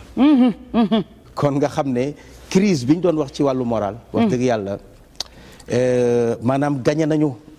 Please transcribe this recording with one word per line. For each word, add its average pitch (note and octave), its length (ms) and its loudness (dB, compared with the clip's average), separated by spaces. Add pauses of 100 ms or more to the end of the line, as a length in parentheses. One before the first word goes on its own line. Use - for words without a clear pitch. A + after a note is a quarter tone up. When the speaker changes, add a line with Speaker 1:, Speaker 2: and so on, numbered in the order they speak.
(140)
Speaker 1:
Mhm. B3+ 380 4 (220)
Mhm. G#3+ 280 2 (320)
Speaker 2:
Kon C#3+ 220 0
nga C#3+ 120 0
xam C#3 240 -4
ne B2+ 200 -2 (380)
crise F#3+ 340 2
bi C#3+ 120 2
ñu F3+ 40 -4
doon E3+ 160 0
wax D3 160 -4
ci - 100 -4
wàllu C3 220 0
moral. A2 320 -2 (160)
Wax A3+ 140 0
Speaker 1:
Mhm. G#3 60 0
Speaker 2:
dëgg B2 100 -2
Yàlla, G#2 360 -2 (920)
euh, A#2+ 720 0
maanaam C#3 400 -2
gagné D#3 240 0
nañu D3+ 260 0 (260)